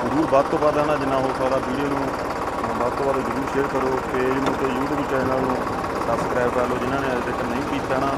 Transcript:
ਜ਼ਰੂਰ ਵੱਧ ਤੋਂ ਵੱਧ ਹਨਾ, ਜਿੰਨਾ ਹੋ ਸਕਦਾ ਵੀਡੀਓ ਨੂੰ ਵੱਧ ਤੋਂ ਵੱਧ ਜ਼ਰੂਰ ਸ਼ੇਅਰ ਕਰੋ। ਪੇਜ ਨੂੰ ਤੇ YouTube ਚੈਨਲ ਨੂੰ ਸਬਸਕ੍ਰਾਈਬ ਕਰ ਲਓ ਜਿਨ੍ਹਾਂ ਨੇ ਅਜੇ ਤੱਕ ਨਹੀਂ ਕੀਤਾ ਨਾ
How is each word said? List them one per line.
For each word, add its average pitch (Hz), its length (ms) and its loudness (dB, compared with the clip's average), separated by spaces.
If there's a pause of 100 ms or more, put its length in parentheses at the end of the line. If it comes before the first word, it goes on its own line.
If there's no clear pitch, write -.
ਜ਼ਰੂਰ 139 280 2
ਵੱਧ 139 140 6
ਤੋਂ 160 140 0
ਵੱਧ 147 180 4
ਹਨਾ, 151 180 2
ਜਿੰਨਾ 135 220 0
ਹੋ 131 160 0
ਸਕਦਾ 131 240 0
ਵੀਡੀਓ 131 320 -2
ਨੂੰ 139 180 0 (720)
ਵੱਧ 120 180 0
ਤੋਂ 143 80 0
ਵੱਧ 135 140 2
ਜ਼ਰੂਰ 120 340 -2
ਸ਼ੇਅਰ 139 140 2
ਕਰੋ। 131 320 0 (140)
ਪੇਜ 131 260 2
ਨੂੰ 135 160 0
ਤੇ 135 120 -2
YouTube 139 420 -2
ਚੈਨਲ 131 320 2
ਨੂੰ 127 140 0 (520)
ਸਬਸਕ੍ਰਾਈਬ 123 460 0
ਕਰ 123 140 2
ਲਓ 123 100 0
ਜਿਨ੍ਹਾਂ 127 240 -2
ਨੇ 135 60 -2
ਅਜੇ 123 240 -2
ਤੱਕ 123 120 -2
ਨਹੀਂ 123 280 -2
ਕੀਤਾ 135 280 0
ਨਾ 139 180 0